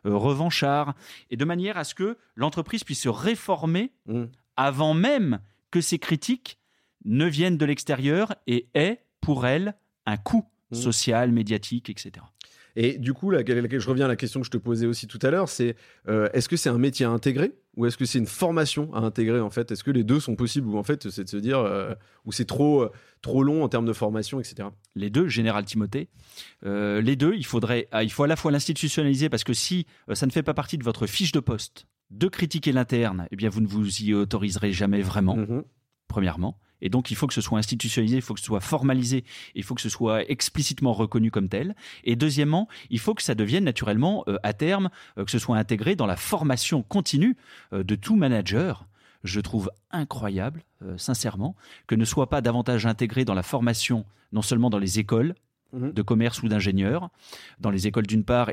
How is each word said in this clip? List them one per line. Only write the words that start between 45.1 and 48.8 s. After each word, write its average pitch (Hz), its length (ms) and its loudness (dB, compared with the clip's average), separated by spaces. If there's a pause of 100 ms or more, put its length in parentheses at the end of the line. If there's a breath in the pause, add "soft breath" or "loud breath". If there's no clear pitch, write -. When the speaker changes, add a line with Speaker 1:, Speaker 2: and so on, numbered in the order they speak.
Speaker 1:
euh, 101 40 -2
que 101 60 -8
ce 123 80 0
soit 113 200 2
intégré 110 380 0
dans 127 120 0
la 92 80 0
formation 147 640 0
continue, 196 560 2 (340 loud breath)
euh, 98 120 -2
de 98 100 0
tout 104 220 0
manager. 123 720 0 (360 soft breath)